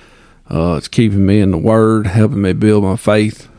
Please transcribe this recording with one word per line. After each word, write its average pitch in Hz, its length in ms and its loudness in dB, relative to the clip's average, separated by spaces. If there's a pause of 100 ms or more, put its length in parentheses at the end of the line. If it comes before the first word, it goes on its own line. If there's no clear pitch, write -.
(500)
Uh, 85 260 -2
it's - 120 -10
keeping 101 360 0
me 98 160 2
in 98 120 0
the 82 60 -2
Word, 110 500 2
helping 107 340 -2
me 95 100 0
build 107 320 2
my 95 120 -2
faith. 107 520 -2 (100)